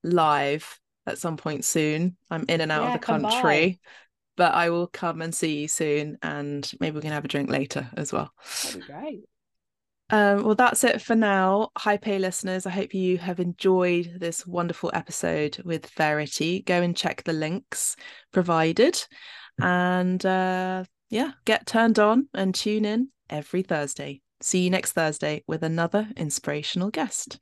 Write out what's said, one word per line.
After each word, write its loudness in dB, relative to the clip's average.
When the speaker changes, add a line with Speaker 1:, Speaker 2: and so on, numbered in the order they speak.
Speaker 1:
live 2
at -6
some -4
point -6
soon. 0
I'm -4
in 0
and -2
out 2
Speaker 2:
Yeah, 0
Speaker 1:
of 0
the -2
Speaker 2:
come 0
by. 0
Speaker 1:
country, 2
but 4
I 2
will 0
come -4
and -6
see -2
you -6
soon, -2
and -6
maybe -2
we -6
can -6
have -4
a -6
drink -2
later -2
as -6
well. -2
Speaker 2:
That'd -8
be -18
great. -12
Speaker 1:
Um, 4
well, 4
that's 4
it 2
for 0
now. 4
Hi 0
Pay -2
listeners, -4
I -4
hope -4
you 2
have -6
enjoyed 2
this -6
wonderful -4
episode -2
with -6
Verity. 0
Go 2
and 0
check -4
the -2
links -4
provided, 4
and, 2
uh, 0
yeah, -2
get 0
turned 4
on 4
and 0
tune 0
in 0
every -4
Thursday. -4
See 2
you 4
next 0
Thursday 0
with -4
another 0
inspirational -4
guest. -6